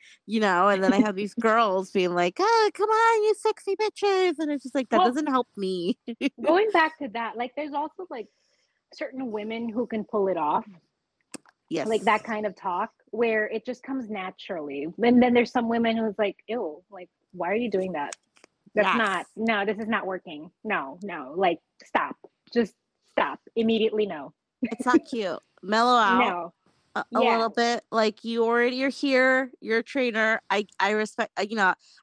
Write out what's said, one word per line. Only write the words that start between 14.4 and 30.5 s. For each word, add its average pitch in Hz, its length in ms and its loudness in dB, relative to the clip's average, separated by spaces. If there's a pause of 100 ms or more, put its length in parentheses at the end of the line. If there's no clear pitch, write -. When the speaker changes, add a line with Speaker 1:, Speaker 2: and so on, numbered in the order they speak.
Speaker 2:
And 240 200 6
then 247 120 4
there's 240 160 2
some 233 180 -2
women 226 280 0
who's 220 200 -2
like, 202 200 -2 (100)
"Ew, 185 440 -8
like, 185 180 -18 (240)
why 175 180 -4
are 202 60 0
you 233 140 -2
doing 185 220 -2
that? 147 220 -6 (600)
That's 208 120 2
Speaker 1:
Yes. 180 120 2
Speaker 2:
not, 190 280 0 (100)
no, 220 280 0
this 202 140 -2
is 214 100 -6
not 202 180 -2
working. 180 440 -10 (120)
No, 185 400 -4
no, 156 340 -10
like, 175 220 0 (260)
stop. 151 320 -4 (380)
Just 233 200 0 (380)
stop. - 280 -2 (160)
Immediately, 220 500 2
no." 156 260 -12 (300)
Speaker 1:
It's 233 240 -6
not 254 200 4
cute. 202 340 -4 (220)
Mellow 226 340 4
out 196 240 4
Speaker 2:
No. 175 320 -2 (420)
Speaker 1:
a, - 60 -2
a - 40 -6 (160)
Speaker 2:
Yeah. 240 120 4
Speaker 1:
little 226 180 2
bit. 233 400 0
Like, 220 340 0
you 226 200 0
already 240 400 2
are 277 40 0
here. 262 640 2 (100)
You're 220 180 -2
a 233 40 0
trainer. 220 580 0 (100)